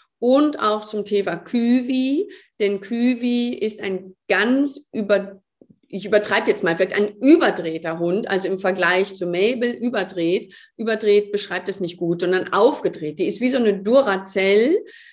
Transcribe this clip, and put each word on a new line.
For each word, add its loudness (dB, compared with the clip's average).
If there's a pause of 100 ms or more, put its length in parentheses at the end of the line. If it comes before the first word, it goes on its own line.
(180)
und 2
auch 0
zum -8
Thema -2
Küwi. 0 (300)
Denn 0
Küwi 0
ist -6
ein -6 (140)
ganz 0
über-, 0 (480)
ich -10
übertreibe 2
jetzt -2
mal, 2
vielleicht 0
ein 0
überdrehter 2
Hund, -2
also -2
im -2
Vergleich 0
zu -8
Mabel 0
überdreht. -4 (240)
Überdreht 2
beschreibt -6
es -10
nicht -6
gut, -2
sondern 0
aufgedreht. 0
Die 0
ist -6
wie 2
so 0
eine 0
Duracell, 2 (280)